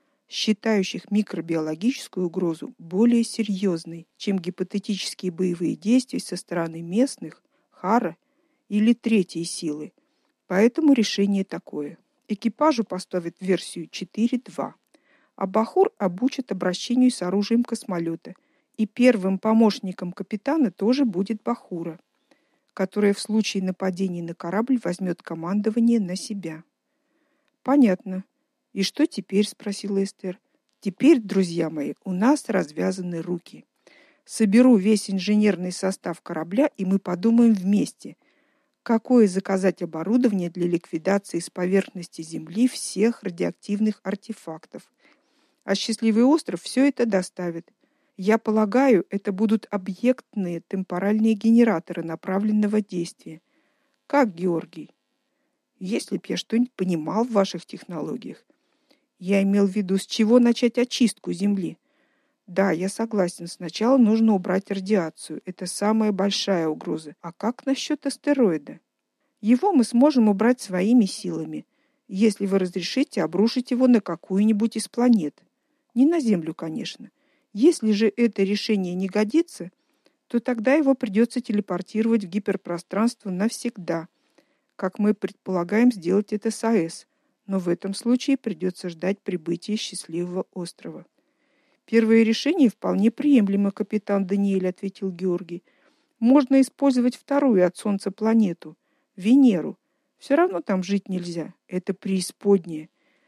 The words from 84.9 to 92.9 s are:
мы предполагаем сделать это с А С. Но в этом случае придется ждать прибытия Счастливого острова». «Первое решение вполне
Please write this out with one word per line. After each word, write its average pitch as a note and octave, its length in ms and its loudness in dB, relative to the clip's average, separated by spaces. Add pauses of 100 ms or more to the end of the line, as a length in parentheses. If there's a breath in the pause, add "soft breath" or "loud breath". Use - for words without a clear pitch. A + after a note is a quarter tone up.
мы G#3 140 2
предполагаем F#3+ 800 0
сделать F#3+ 400 -2
это G#3+ 180 -4
с - 140 -10
А A3+ 100 0
С. E3+ 320 -2 (400)
Но G3 120 -2
в F3 100 -4
этом F3 240 -4
случае B3+ 460 0
придется F3+ 500 -6
ждать F3 320 -4
прибытия E3+ 560 -6
Счастливого F3 800 -8
острова». E3+ 500 -12 (800)
«Первое A3+ 380 6
решение B3+ 480 4
вполне F#3+ 400 0